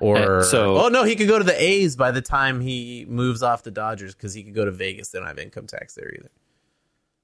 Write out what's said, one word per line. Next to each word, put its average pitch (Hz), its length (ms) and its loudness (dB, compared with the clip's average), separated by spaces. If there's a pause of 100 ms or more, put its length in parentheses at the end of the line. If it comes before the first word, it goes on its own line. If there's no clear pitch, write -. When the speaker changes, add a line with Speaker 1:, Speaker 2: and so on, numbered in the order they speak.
Speaker 1:
Or, 104 380 4
Speaker 2:
Uh, 92 40 4
so 98 420 4
Speaker 1:
oh 247 40 2
no, 247 160 4
he 226 100 2
could 202 140 2
go 220 100 6
to 202 60 2
the 175 140 2
A's 185 360 2
by 127 160 2
the 127 100 -2
time 135 380 0
he 120 480 -8
moves 120 340 -2
off 120 220 0
the 113 80 -14
Dodgers 104 420 -8
'cause 101 200 -12
he 104 100 -16
could 104 100 -18
go 104 120 -2
to 101 60 -2
Vegas. 95 380 -8
They - 100 -10
don't 92 100 -10
have 69 100 -14
income - 260 -14
tax - 300 -16
there - 180 -16
either. - 160 -20 (960)